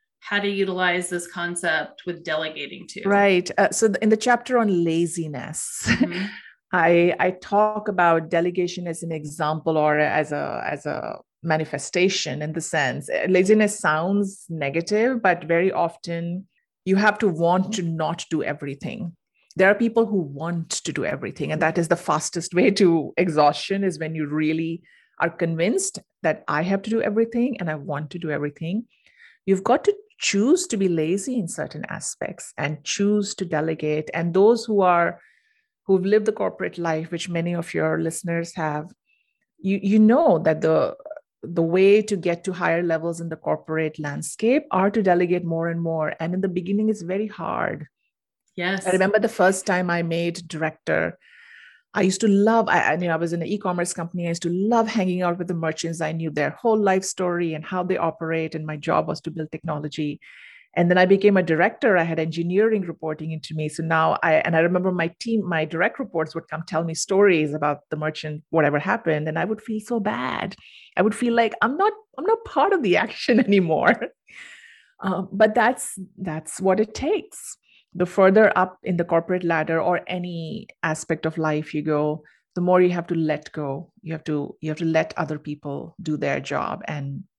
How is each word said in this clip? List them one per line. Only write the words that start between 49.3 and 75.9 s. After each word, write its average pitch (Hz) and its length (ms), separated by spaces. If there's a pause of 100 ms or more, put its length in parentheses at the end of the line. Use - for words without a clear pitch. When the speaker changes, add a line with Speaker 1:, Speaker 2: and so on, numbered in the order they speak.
Speaker 2:
time 180 240
I 170 140
made 170 440
director, 156 720 (800)
I 196 60
used 190 200
to 226 60
love, 208 420
I, 175 100
I, - 140
you 175 140
know, 165 60
I 160 40
was 165 160
in 170 80
an 165 60
e-commerce 180 460
company. 175 320
I 170 40
used 170 140
to 170 60
love 220 380
hanging 185 340
out 175 160
with 180 100
the 185 60
merchants. 165 480
I 156 100
knew 165 180
their 147 220
whole 220 280
life 190 240
story 175 500
and 156 120
how 180 180
they 180 140
operate. 160 580
And 156 100
my 151 120
job 160 300
was 156 140
to 160 100
build 156 200
technology. 151 680 (560)
And 175 140
then 180 80
I 185 80
became 196 320
a 185 60
director. 175 540
I 170 60
had 165 160
engineering 180 640
reporting 160 500
into 156 220
me. 156 160
So 165 140
now 160 400
I, 160 140
and 165 180
I 160 40
remember 180 320
my 170 280
team, 226 280
my 160 180
direct 170 340
reports 165 340
would 160 140
come 160 180
tell 165 180
me 165 120
stories 180 580
about 147 280 (100)
the 151 60
merchant, 156 520
whatever 147 300
happened. 160 480
And 156 100
I 165 80
would 220 160
feel 220 180
so 226 200
bad. 220 560 (420)
I 185 60
would 208 100
feel 233 220
like 233 260
I'm 254 160
not, 415 160 (240)
I'm 302 80
not 453 180
part 370 300
of 349 80
the 175 160
<laughs> 180 80
action - 340
anymore. 180 560 (1040)
Uh, 190 320
but 214 220
that's, 240 400 (240)